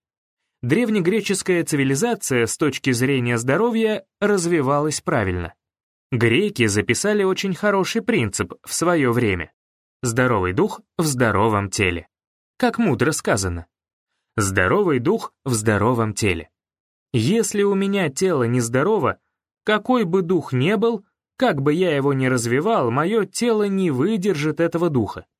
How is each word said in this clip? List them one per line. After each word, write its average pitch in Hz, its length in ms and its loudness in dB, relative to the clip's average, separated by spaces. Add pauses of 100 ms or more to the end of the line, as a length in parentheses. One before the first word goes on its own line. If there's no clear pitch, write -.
(600)
Древнегреческая 190 1040 0
цивилизация 139 800 0
с - 120 -4
точки 139 340 0
зрения 120 460 0
здоровья 220 680 0 (160)
развивалась 156 800 0
правильно. 95 520 -2 (600)
Греки 120 540 2
записали 120 560 0
очень 190 320 -2
хороший 202 480 0
принцип 113 500 -2 (100)
в - 100 -12
своё 165 380 2
время. 101 400 -2 (500)
«Здоровый 113 520 0
дух 180 260 0 (180)
в 175 60 0
здоровом 107 640 2
теле». 87 380 -2 (500)
Как 240 200 0
мудро 156 340 2
сказано. 95 560 -4 (680)
«Здоровый 113 640 2
дух 180 340 -2 (100)
в 131 100 -2
здоровом 110 600 0
теле». 87 380 -2 (680)
Если 202 460 0
у 202 120 0
меня 196 340 -2
тело 156 340 0
нездорово, 127 760 0 (440)
какой 214 400 0
бы 185 180 0
дух 170 300 -2
ни 131 240 0
был, 226 300 -2 (320)
как 190 240 0
бы 147 120 2
я 175 220 0
его 139 160 2
ни 131 140 0
развивал, 127 640 0
моё 185 320 0
тело 214 460 0
не 190 200 0
выдержит 156 720 0
этого 170 300 0
духа, 107 360 -2 (140)